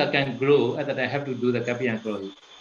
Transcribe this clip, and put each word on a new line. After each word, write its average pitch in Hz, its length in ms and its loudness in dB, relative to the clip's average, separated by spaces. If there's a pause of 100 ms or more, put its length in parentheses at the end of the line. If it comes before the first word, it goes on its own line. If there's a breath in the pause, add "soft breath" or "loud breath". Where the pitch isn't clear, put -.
(120)
can 135 260 0
grow. 135 400 4
After 139 180 -4
that, 131 40 -4
I 127 80 0
have 139 180 -4
to 127 80 -4
do 120 200 2
the 117 80 0
kapyang 120 420 -2
growing. 98 280 -6 (300)